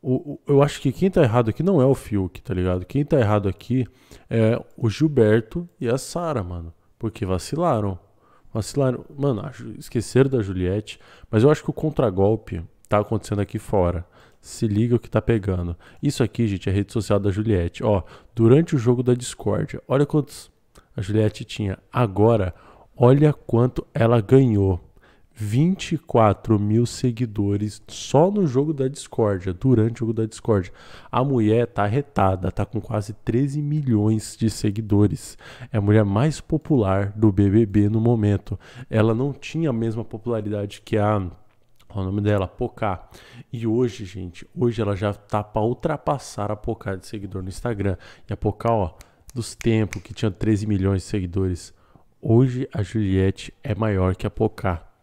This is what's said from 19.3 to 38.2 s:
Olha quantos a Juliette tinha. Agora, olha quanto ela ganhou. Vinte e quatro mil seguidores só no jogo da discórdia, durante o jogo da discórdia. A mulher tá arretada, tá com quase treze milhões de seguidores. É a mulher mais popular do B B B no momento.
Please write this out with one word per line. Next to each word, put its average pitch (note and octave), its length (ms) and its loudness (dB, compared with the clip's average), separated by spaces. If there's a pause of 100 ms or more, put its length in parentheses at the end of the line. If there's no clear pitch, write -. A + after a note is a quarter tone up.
Olha C#3+ 200 2
quantos - 440 -4 (460)
a A2+ 60 -6
Juliette G#2+ 420 0
tinha. G2+ 340 -6 (140)
Agora, G#2 640 2 (400)
olha C#3+ 380 6
quanto - 600 0
ela A#2 280 4
ganhou. G2+ 580 4 (640)
Vinte D3 540 -2
e - 20 -4
quatro A2 640 2
mil G#2+ 260 2
seguidores G#2+ 1000 -4
só - 420 2
no G3+ 180 0
jogo C#3+ 260 0
da C3+ 160 -2
discórdia, G2+ 640 -2
durante A2+ 440 2
o - 20 -18
jogo A2+ 140 -2
da A2+ 120 -2
discórdia. G#2 480 -2 (360)
A B2 140 0
mulher A#2 440 2
tá - 160 -2
arretada, F#2+ 680 0
tá G#2 140 -4
com G#2+ 160 -8
quase G#2+ 320 -6
treze C#3 480 -2
milhões A#2+ 760 0
de A2+ 120 0
seguidores. G#2 880 0 (340)
É A#2+ 60 -2
a G#2+ 40 0
mulher G#2 220 6
mais A2 380 0
popular G2+ 720 0
do A2 180 4
B G2+ 180 4
B A2 160 4
B G#2 240 2
no A2 120 0
momento. G#2+ 580 0 (300)